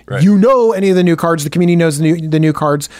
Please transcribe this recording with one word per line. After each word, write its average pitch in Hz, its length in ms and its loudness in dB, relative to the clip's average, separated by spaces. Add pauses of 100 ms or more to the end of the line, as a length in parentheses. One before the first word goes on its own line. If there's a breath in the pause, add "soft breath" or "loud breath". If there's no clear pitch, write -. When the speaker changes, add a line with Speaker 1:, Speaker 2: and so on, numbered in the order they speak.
Speaker 1:
Right. 131 160 -2
Speaker 2:
you 202 160 4
know 233 320 2
any 196 180 -2
of 190 60 2
the 180 80 2
new 170 120 2
cards. 165 280 -2
The 147 80 -8
community 175 240 0
knows 165 240 0
the 156 40 -2
new, 160 240 -2
the 156 120 -2
new 156 120 2
cards. 147 380 -4 (100)